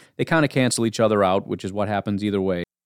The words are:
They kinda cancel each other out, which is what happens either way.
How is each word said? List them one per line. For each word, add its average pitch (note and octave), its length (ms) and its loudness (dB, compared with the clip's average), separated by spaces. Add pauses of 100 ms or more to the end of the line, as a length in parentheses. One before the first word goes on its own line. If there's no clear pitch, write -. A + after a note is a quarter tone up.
(160)
They C3+ 80 -2
kinda D#3 240 2
cancel A#2+ 380 0
each A2+ 120 -4
other G#2+ 240 4
out, F#2+ 240 2
which - 160 -6
is F#2+ 80 -8
what G2+ 180 -4
happens G#2 360 -2
either G2+ 160 0
way. F#2 240 -2 (220)